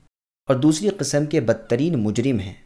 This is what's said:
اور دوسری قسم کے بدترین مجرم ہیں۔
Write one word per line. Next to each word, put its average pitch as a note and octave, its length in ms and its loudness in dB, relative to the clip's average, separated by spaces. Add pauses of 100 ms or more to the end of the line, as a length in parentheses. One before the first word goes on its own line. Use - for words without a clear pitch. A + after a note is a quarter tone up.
(480)
اور C3+ 80 4
دوسری D#3 320 2
قسم D3 380 -2
کے D3+ 140 0
بدترین A#2+ 540 0
مجرم A2+ 440 0
ہیں۔ F#2+ 160 -8 (100)